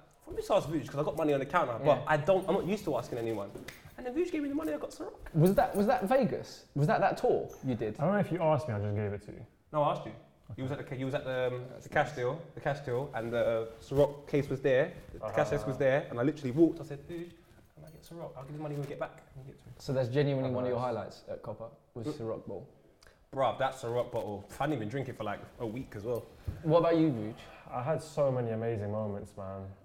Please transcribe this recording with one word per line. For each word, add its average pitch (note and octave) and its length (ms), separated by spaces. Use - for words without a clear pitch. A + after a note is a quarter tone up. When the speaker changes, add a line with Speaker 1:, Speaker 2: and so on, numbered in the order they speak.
Speaker 1:
"Let E4+ 100
me A4 60
just - 100
ask D#3 160
Vuj, D3+ 180
'cause C#3+ 140
I - 20
got E3+ 140
money D#3 180
on C3+ 60
account D3 300
now, A2+ 80
but C#3 200
Speaker 2:
Yeah. - 80
Speaker 1:
I D#3 100
don't, F#3 320
I'm F#3+ 60
not E3 120
used G3+ 180
to D3 120
asking A#2 220
anyone." A2 320
And B3+ 100
then B3 80
Vuj F4 160
gave D#4 140
me C#4+ 60
the C#4 40
money, D#4 180
I D4 40
got - 140
Ciroc. - 240
Speaker 2:
Was F3+ 220
that, - 180
was G3+ 140
that - 160
Vegas? G3+ 640
Was C#3+ 100
that G3+ 140
that F#3 160
tour F3 320
you C3 100
did? A2 240
Speaker 3:
I D3 60
don't F3 100
know G#3 60
if - 100
you E3 100
asked D#3 280
me, A2+ 60
I G#2 40
just G#2 160
gave G#2 180
it G2+ 100
to - 100
you. - 120
Speaker 1:
No, D3+ 100
I D3 100
asked - 140
you. G#2+ 60
You C3 60
was C3 100
at C#3 60
the - 60
ca-, - 120
you C3 100
was C3 80
at C#3 100
the, B2+ 240
um, B2 240
Speaker 2:
That's - 120
Speaker 1:
the - 60
cash D3 180
Speaker 2:
nice. - 80
Speaker 1:
deal, C3 220
the - 60
cash C#3 200
deal, C3 340
and A#2 180
the, A#2 120
uh, A2+ 200
Ciroc C#3+ 460
case C#3+ 200
was C3+ 120
there. C#3 320
The - 60
cash D3 200
desk C#3+ 160
was C#3 80
Speaker 3:
Uh-huh. - 60
Speaker 1:
there, C#3 300
and A#2 100
I - 20
literally C3+ 300
walked. D#3+ 280
I D3 40
said, C#3+ 240
"Vuj, F3 220
can D3+ 100
I D#3 60
get - 120
Ciroc? E3 340
I'll C3 80
give D3 100
you D3+ 80
money D3 140
when C#3+ 60
we C3 60
get - 120
back." - 220
And C3 100
he C#3 60
gave - 60
it - 60
to - 40
me. B2 120
Speaker 2:
So - 140
that's B2+ 160
genuinely C3+ 440
Speaker 3:
Oh, - 20
Speaker 2:
one B2 100
of B2+ 60
your B2 80
Speaker 3:
nice. B2+ 80
Speaker 2:
highlights A2 420
at - 140
Copper A2+ 240
was A2+ 120
Speaker 1:
Mm. D3 60
Speaker 2:
Ciroc A2 340
Bowl. G#2 200
Speaker 1:
Bruv, B2 240
that C3 160
Ciroc A#2+ 360
bottle, G2+ 320
I C3+ 60
didn't D3+ 120
even G#2+ 120
drink B2+ 220
it A2 60
for, A2 80
like, G2+ 160
a B2 60
week A2+ 300
as G2+ 80
well. A#2 180
Speaker 2:
What D#3+ 160
about E3 180
you, D#3+ 140
Vuj? A2+ 240
Speaker 3:
I B2+ 120
had D#3 200
so C#3 300
many B2 200
amazing A2 380
moments, G#2 460
man. F#2+ 300